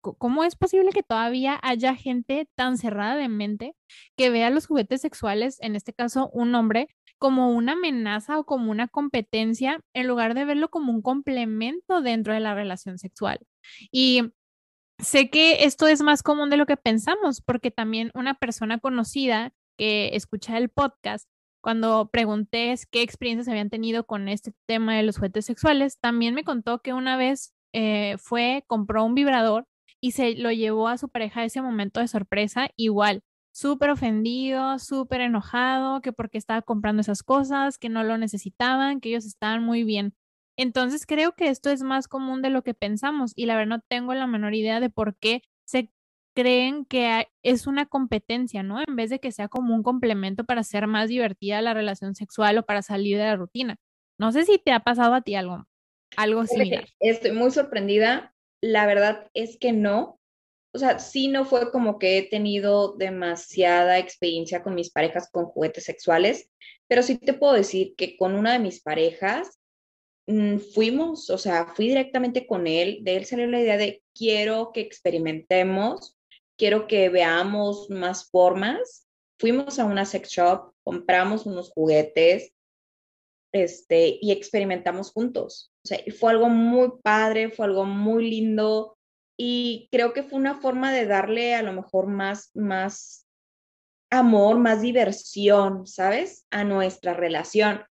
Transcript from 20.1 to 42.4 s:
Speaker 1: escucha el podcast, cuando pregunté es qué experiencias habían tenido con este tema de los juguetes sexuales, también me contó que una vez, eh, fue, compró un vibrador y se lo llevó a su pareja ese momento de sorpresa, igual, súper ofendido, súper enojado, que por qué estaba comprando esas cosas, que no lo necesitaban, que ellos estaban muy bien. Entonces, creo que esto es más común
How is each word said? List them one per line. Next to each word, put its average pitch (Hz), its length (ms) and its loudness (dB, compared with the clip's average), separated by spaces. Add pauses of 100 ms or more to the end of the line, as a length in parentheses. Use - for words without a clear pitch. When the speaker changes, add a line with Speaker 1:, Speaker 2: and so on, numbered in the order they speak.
Speaker 1:
escucha 220 420 -6
el 240 120 0
podcast, - 580 -4 (340)
cuando 226 480 0
pregunté 233 640 -2
es - 140 -8
qué 233 160 -2
experiencias 233 460 -4
habían 208 220 -2
tenido 226 360 -4
con 202 220 -6
este 208 240 -6 (140)
tema 220 300 0
de 214 80 2
los 214 140 0
juguetes 202 280 -4
sexuales, 277 540 0
también 233 340 0
me 302 100 -4
contó 240 380 -4
que 262 100 -6
una 262 240 -2
vez, 262 380 -2 (200)
eh, 208 440 0
fue, 247 480 -2
compró 220 380 0
un 233 100 2
vibrador 247 520 2 (340)
y 254 120 -2
se 240 240 0
lo 240 160 -2
llevó 220 360 0
a 247 100 -2
su 269 100 -10
pareja 233 360 -6
ese 262 180 -6
momento 220 380 -4
de 240 80 0
sorpresa, 208 680 -2
igual, 208 460 0 (320)
súper 285 360 0
ofendido, 262 880 -2
súper 254 440 -4
enojado, 254 800 0
que 254 100 -6
por 226 180 -8
qué 220 80 -8
estaba 226 240 -4
comprando 214 400 -2
esas 202 200 -2
cosas, 277 560 0
que 233 100 -10
no 226 160 -2
lo 226 140 -2
necesitaban, 247 840 -2
que 226 100 -8
ellos 226 160 -4
estaban 214 380 -4
muy 233 200 0
bien. 202 300 -2 (440)
Entonces, 254 480 -2
creo 311 280 0
que 320 140 -2
esto 277 220 -2
es 262 120 -2
más 262 260 -4
común 262 340 -6